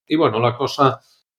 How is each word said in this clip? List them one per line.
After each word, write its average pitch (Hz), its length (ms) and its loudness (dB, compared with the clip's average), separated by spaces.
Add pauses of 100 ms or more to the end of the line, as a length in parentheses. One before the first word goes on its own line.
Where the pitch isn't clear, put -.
Y 156 80 -2
bueno, 127 240 2
la 120 180 0
cosa 135 420 -2 (380)